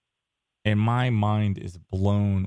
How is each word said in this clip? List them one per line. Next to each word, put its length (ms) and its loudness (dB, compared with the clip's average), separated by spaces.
and 140 2
my 320 0
mind 480 0
is 180 -12
blown 720 0